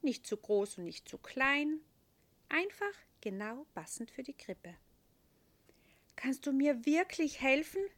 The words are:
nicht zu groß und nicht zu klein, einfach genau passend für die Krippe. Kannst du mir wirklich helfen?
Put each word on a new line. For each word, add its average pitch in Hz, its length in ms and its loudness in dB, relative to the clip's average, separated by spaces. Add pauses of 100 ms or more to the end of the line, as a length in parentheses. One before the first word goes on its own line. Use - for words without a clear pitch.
nicht 262 240 -2
zu 220 100 -2
groß 208 420 0
und 180 60 -8
nicht - 240 -10
zu - 100 -14
klein, 294 640 0 (680)
einfach 403 440 -2 (280)
genau 214 540 -6
passend 165 360 -10
für - 120 -12
die 269 140 -10
Krippe. - 380 -12 (1400)
Kannst 262 300 -2
du 285 60 0
mir 269 340 4
wirklich 320 540 2
helfen? 285 420 2 (160)